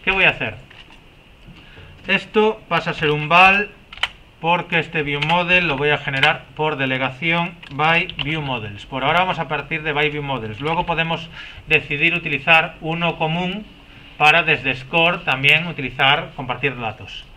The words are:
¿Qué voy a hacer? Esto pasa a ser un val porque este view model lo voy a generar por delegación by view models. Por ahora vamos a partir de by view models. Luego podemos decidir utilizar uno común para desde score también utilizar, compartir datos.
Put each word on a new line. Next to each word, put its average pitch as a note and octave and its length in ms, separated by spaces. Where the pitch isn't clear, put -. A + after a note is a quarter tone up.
¿Qué G3 60
voy F#3+ 140
a D#3 80
hacer? A2+ 240
Esto G#3+ 600
pasa E3+ 220
a D3+ 60
ser D3+ 160
un D3+ 180
val F#3+ 400
porque F3 380
este D#3 240
view C#3+ 180
model F3 460
lo C#3 80
voy D3 140
a D3 80
generar D3 480
por D3+ 220
delegación C3+ 800
by E3 340
view D#3 180
models. G#2+ 440
Por C3 180
ahora D#3+ 160
vamos F3+ 200
a D#3+ 80
partir D3+ 360
de D#3 80
by D3 180
view D3 140
models. A2 380
Luego E3 240
podemos E3 440
decidir D3+ 460
utilizar D#3+ 680
uno E3+ 380
común F3+ 480
para D#3 260
desde C3+ 320
score E3+ 480
también D3 440
utilizar, C#3+ 680
compartir B2+ 440
datos. G#2+ 460